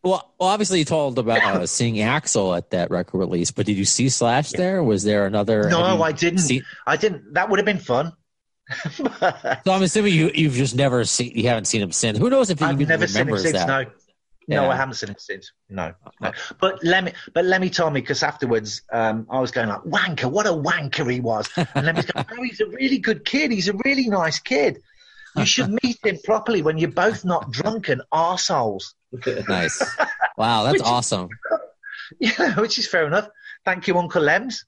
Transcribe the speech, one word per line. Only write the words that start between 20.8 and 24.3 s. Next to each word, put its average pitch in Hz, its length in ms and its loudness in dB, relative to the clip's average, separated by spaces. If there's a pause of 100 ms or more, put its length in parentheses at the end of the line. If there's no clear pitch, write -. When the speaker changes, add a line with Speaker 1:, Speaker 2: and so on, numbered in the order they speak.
Speaker 2:
he 123 80 -2
was." 113 300 -2 (260)
And 139 100 0
Lemmy's 160 200 0
going, - 280 -6
"No, 240 100 -10
he's 240 180 -8
a 214 60 0
really 262 320 0
good - 260 -2
kid. 285 260 0
He's 185 160 0
a 208 60 0 (120)
really 269 220 2
nice 175 320 0